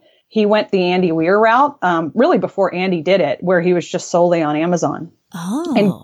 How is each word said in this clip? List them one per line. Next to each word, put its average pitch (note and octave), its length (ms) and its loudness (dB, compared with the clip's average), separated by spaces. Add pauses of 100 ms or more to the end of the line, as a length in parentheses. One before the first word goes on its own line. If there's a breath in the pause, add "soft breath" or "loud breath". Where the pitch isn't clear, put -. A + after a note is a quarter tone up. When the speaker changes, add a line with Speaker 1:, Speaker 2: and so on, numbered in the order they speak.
(300 soft breath)
Speaker 1:
he G#3+ 160 0
went G#3+ 260 0
the F#3 200 0
Andy F3+ 200 0
Weir E3 260 0
route, A#3+ 440 2
um, E3 340 -2
really C4+ 220 2
before F#3 360 -2
Andy F3+ 280 -2
did F3+ 180 2
it, C#3+ 240 -2
where F3+ 160 2
he F3 140 2
was E3+ 160 -2
just - 200 -6
solely F3 320 2
on D3+ 140 -2
Amazon. E3 560 -2 (220)
Speaker 2:
Oh. B3 420 -6
Speaker 1:
And G3+ 160 2 (120)